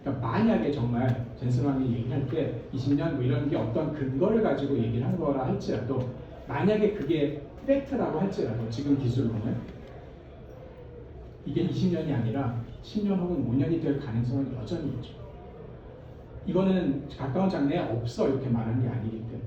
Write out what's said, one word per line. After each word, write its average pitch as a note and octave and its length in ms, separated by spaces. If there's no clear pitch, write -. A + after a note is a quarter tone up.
그러니까 - 240
만약에 F#3 440
정말 A#2+ 540
젠슨 B2 260
왕이 C3 280
얘기할 C#3+ 340
때 D3+ 340
이십 C#3 220
년 - 200
뭐 B2 80
이런 C#3+ 260
게 - 60
어떤 D3 380
근거를 D3 500
가지고 C#3 340
얘기를 A2+ 300
한 F#3 100
거라 C#3 300
할지라도, - 640
만약에 G3+ 460
그게 C#3+ 480
팩트라고 C4+ 540
할지라도 A#2 500
지금 C#3+ 300
기술로는 A2+ 560
이게 C#3+ 160
이십 F3 320
년이 D#3 200
아니라 A2+ 480
십 G#3 240
년 G3 140
혹은 F3 280
오 A#2 60
년이 D#3 280
될 C#3+ 180
가능성은 B2 600
여전히 D#3+ 340
있죠. A#2+ 180
이거는 F3+ 580
가까운 F#3 320
장래에 D3 300
없어 - 480
이렇게 C3 220
말하는 A2+ 340
게 A#2 60
아니기 A2 300
때문에. A#2 280